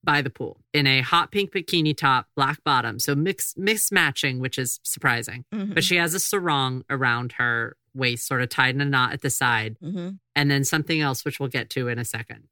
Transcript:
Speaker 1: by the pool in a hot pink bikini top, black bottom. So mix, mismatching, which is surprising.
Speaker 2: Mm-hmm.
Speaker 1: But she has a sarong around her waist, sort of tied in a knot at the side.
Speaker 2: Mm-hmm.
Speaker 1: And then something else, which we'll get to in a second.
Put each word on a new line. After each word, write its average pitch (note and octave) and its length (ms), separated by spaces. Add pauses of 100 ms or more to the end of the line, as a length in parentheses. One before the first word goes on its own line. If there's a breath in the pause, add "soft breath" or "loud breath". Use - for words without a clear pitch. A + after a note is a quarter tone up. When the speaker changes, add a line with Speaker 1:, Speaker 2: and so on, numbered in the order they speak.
Speaker 1:
by D3 160
the B2 100
pool - 300 (120)
in C#3+ 140
a C3+ 140
hot E3+ 300
pink G3 220
bikini D#3+ 440
top, C3 380
black C#3+ 300
bottom. A#2+ 340
So C#3+ 160
mix, F3+ 400
mismatching, E3+ 840
which B2+ 180
is B2+ 240
surprising. B2 600 (100)
Speaker 2:
Mm-hmm. G3+ 200
Speaker 1:
But G#3 100
she F3+ 120
has E3+ 180
a F#3+ 60
sarong C#3 680
around B2 420
her A#2 440 (180)
waist, B2 320
sort B2+ 160
of B2 60
tied B2+ 260
in C#3 60
a C#3+ 60
knot B2+ 260
at - 80
the C3+ 100
side. A2+ 520
Speaker 2:
Mm-hmm. F3 280 (240)
Speaker 1:
And C#3+ 160
then C#3 140
something D#3 360
else, C#3 240
which C#3+ 140
we'll C#3 120
get C3 200
to B2+ 180
in A#2 100
a A#2+ 60
second. A#2+ 480